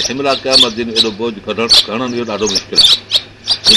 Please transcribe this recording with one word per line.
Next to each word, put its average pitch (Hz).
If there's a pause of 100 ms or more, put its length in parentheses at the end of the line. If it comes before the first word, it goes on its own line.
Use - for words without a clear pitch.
حملا، 135
قيامت 127
جي 117
ڏينهن 113
ايڏو 113
بوج 117 (120)
کڻڻ، 110 (180)
کڻڻ 120
اهو 120
ڏاڍو 104
مشڪل 95
آهي. - (720)
هي -